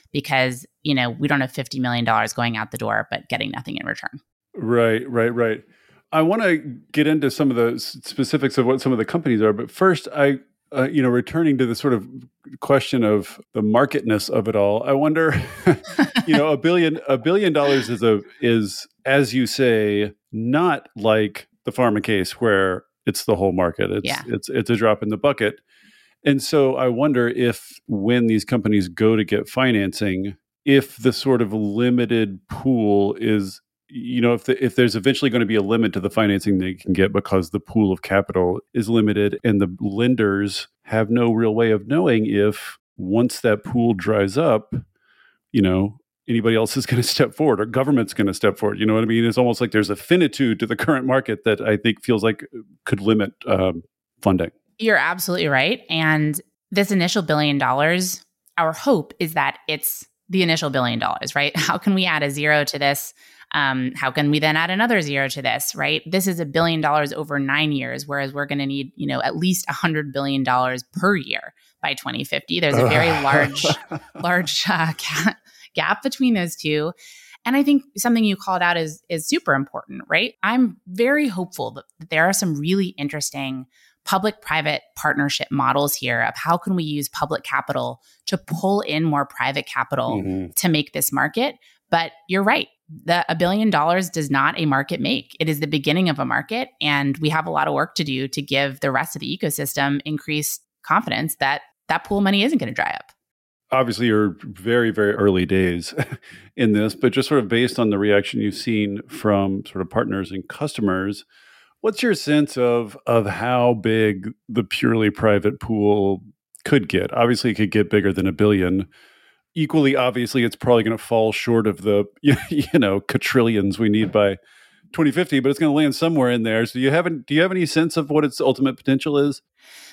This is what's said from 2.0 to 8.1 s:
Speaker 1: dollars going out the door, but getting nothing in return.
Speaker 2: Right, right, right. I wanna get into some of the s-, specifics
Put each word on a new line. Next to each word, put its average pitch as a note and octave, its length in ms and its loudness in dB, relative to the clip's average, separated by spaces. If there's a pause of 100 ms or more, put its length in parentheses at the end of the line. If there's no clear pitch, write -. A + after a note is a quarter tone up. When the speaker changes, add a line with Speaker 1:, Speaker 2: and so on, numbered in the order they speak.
Speaker 1:
dollars A2+ 280 0
going A#2 240 -4
out G#2+ 140 -8
the B2 80 -12
door, G#2+ 320 -2
but - 180 -8
getting - 220 -6
nothing - 260 -10
in - 100 -10
return. - 340 -10 (340)
Speaker 2:
Right, A#2 560 0
right, A#2 240 0
right. A2+ 280 -2 (500)
I D#3 100 2
wanna F#3 340 2 (360)
get D3 140 2
into D3+ 240 2
some C#3 200 0
of A#2+ 60 -2
the A#2+ 180 2
s-, - 300 -10
specifics C3+ 540 -2